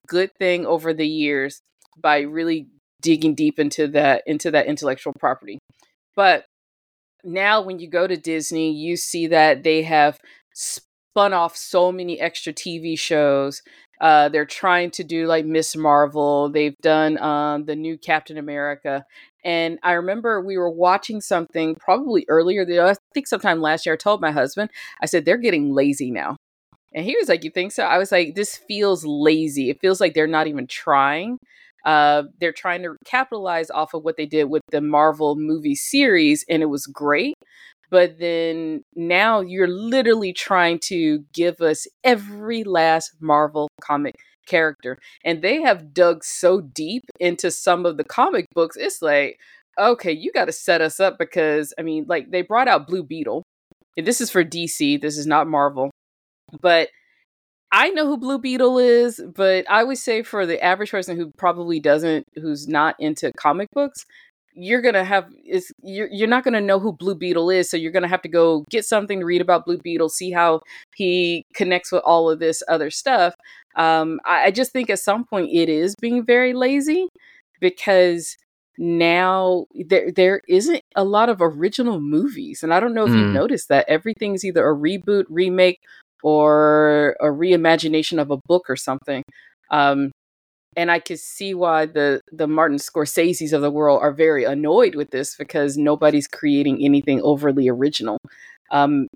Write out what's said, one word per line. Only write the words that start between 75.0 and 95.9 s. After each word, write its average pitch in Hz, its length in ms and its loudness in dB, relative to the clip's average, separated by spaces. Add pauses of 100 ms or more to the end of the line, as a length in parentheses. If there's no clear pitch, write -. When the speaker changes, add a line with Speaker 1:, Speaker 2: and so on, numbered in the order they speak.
Speaker 1:
some 220 240 -2
point 180 280 -4
it 165 160 2
is 165 320 0
being 233 240 -2
very 247 280 2
lazy 285 560 0 (520)
because 180 760 2 (420)
now 175 960 2
there, 180 380 2
there 190 340 4
isn't 220 360 2 (120)
a 196 80 0
lot 208 260 2
of 214 120 0
original 180 580 0
movies. 151 640 -4
And 160 100 -2
I 175 60 4
don't 233 160 0
know 220 120 2
if - 40 2
you've 110 200 4
Speaker 2:
Mm. - 20 0
Speaker 1:
noticed - 380 0
that 139 180 4
everything's 202 560 -2
either 170 240 0
a 151 80 2
reboot, 190 520 0
remake, 180 520 2 (420)
or 151 1000 4
a 151 60 2
reimagination 160 920 2
of 143 100 -2
a 139 160 -2
book 180 240 0
or 127 60 -4
something. 139 460 -8 (480)
Um, 139 420 2 (640)
and 170 140 0
I 170 80 2
could 165 220 -8
see 196 340 -8
why 160 320 2
the, 143 340 0 (120)
the 156 160 -4
Martin 156 300 2
Scorseses 160 760 -2
of 151 80 2
the 143 100 0
world 147 320 4
are 143 100 2
very 156 300 2
annoyed 151 540 2
with 147 140 -6
this 131 260 -6
because 143 400 -4
nobody's 147 500 2